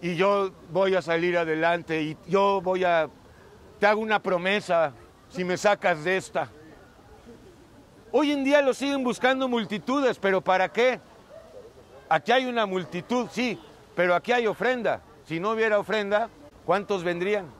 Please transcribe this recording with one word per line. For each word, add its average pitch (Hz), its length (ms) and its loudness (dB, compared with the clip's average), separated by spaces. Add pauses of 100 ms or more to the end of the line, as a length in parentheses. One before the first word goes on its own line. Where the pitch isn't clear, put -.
Y 175 140 -4
yo 196 360 2 (200)
voy 190 240 2
a 180 60 2
salir 170 360 0
adelante 160 640 0
y 151 160 -6 (100)
yo 196 340 2
voy 185 220 -2
a, 170 240 2 (720)
te 202 60 0
hago 214 160 4
una 220 180 0
promesa, 180 720 0 (360)
si 180 160 -6
me 180 120 -2
sacas 196 460 0
de 185 140 0
esta. 165 320 -6 (1600)
Hoy 285 200 2
en 285 120 -2
día 285 200 4
lo 262 100 2
siguen 277 300 -2
buscando 254 440 0
multitudes, 240 720 -2
pero 190 240 0
¿para 185 280 2
qué? 233 300 0 (1120)
Aquí 160 220 0
hay 254 140 4
una 233 200 -2
multitud, 185 680 -4
sí, 233 280 -4 (360)
pero 175 200 2
aquí 175 160 -2
hay 240 160 2
ofrenda. 202 540 -2 (240)
Si 160 140 -6
no 202 120 -2
hubiera 220 260 2
ofrenda, 208 520 0 (360)
¿cuántos 190 380 0
vendrían? 180 420 -2 (140)